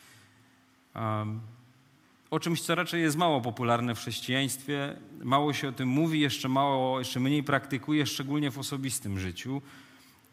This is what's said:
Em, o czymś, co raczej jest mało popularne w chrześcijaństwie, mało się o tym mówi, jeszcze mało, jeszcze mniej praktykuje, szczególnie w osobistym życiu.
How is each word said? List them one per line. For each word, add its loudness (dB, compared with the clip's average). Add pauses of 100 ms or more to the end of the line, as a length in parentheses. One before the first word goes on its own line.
(960)
Em, -2 (880)
o 0
czymś, 0
co 0
raczej 0
jest 4
mało 4
popularne 0
w -8
chrześcijaństwie, -4 (260)
mało 4
się -2
o -4
tym -2
mówi, 4
jeszcze 0
mało, 4
jeszcze -2
mniej 2
praktykuje, 0
szczególnie -2
w -8
osobistym -4
życiu. -6 (720)